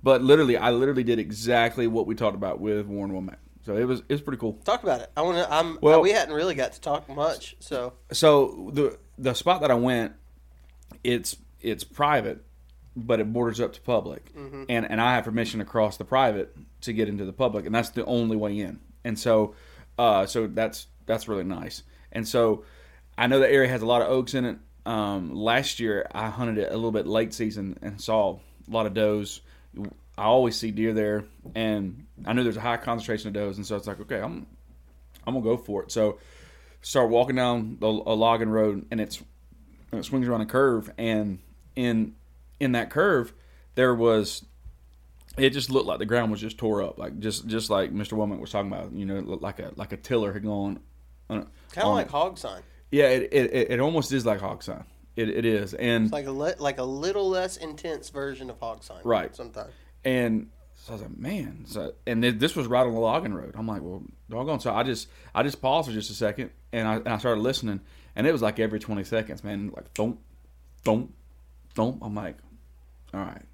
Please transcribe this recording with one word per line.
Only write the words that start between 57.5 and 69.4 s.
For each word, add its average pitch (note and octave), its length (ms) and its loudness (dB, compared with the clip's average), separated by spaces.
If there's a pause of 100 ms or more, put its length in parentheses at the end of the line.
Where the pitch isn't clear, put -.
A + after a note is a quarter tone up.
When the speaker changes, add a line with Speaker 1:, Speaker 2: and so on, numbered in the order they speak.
Speaker 2:
intense D#3 540 -10
version C3+ 400 -8
of A2+ 80 -14
hog A2+ 240 -10
sign. F2+ 220 -18
Speaker 1:
Right. A2 300 0
Speaker 2:
Sometimes. A#2+ 360 -14 (340)
Speaker 1:
And A#2+ 440 0 (260)
so - 180 -20
I A2 40 -12
was G2+ 60 -14
like, - 140 -14
"Man." D3+ 500 -8
So, F2 260 -8 (140)
and A#2 160 0
th-, B2 160 4
this C#3+ 180 2
was C3+ 100 -4
right B2 180 4
on A#2+ 80 0
the A2+ 60 -2
logging A2+ 360 0
road. C2 220 -12
I'm A2+ 120 -6
like, G2+ 140 -6
"Well, F2+ 200 -10 (260)
doggone." C3 320 -4
So A2+ 140 -4
I A2+ 80 2
just, B2+ 260 -4 (260)
I A2+ 80 2
just C#3 200 -2
paused C#3+ 260 2
for A2+ 60 -4
just G#2+ 160 -4
a G#2 40 -12
second, A2 360 -2 (220)
and A2 160 0
I, A2 80 0
and A2+ 120 -4
I A2 100 -2
started A#2 220 0
listening, A2 400 -2 (360)
and A2+ 100 2
it D#3+ 60 4
was C3 100 0
like G#2+ 160 0
every G#2+ 220 0
twenty G2+ 240 -6
seconds, A2 400 -4